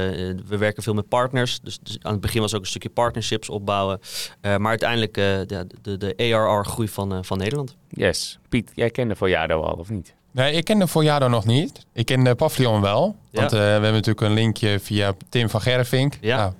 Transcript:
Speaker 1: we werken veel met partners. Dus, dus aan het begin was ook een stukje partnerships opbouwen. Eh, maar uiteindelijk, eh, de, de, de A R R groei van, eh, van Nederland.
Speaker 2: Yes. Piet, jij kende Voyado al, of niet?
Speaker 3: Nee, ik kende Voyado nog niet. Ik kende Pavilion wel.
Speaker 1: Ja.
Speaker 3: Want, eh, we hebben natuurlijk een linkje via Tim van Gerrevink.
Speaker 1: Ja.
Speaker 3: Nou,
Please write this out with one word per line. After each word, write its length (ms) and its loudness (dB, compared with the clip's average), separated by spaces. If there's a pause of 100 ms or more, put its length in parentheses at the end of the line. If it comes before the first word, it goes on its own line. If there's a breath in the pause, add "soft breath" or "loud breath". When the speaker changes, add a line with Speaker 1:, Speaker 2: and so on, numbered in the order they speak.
(460)
Speaker 1:
we 120 -4
werken 240 -2
veel 120 -2
met 140 -4
partners. 540 0
Dus, 200 -12
dus 200 -12
aan 100 -4
het 80 -2
begin 200 -2
was 140 -2
ook 60 -4
een 60 -10
stukje 240 -8
partnerships 580 -2
opbouwen. 520 -2 (400 loud breath)
Eh, 160 0
maar 140 0
uiteindelijk, 460 -2
eh, 80 2
de, 420 -2 (160)
de, 140 -6
de 380 -2
A 20 4
R 240 4
R 40 -2
groei 240 -4
van, 240 -6
eh, 100 -4
van 160 -4
Nederland. 380 -4 (120)
Speaker 2:
Yes. 500 -4 (100)
Piet, 260 -2
jij 160 0
kende 260 -4
Voyado 460 0
al, 120 -4
of 160 -10
niet? 260 -8 (140)
Speaker 3:
Nee, 220 0
ik 120 -2
kende 220 2
Voyado 420 2
nog 160 2
niet. 480 0
Ik 140 -2
kende 280 4
Pavilion 460 2
wel. 360 2 (140)
Speaker 1:
Ja. 100 -2
Speaker 3:
Want, 120 2
eh, 60 4
we 60 4
hebben 280 4
natuurlijk 280 2
een 120 2
linkje 480 2
via 340 0 (140)
Tim 220 0
van 100 0
Gerrevink. 600 0
Speaker 1:
Ja. 160 0
Speaker 3:
Nou, 240 0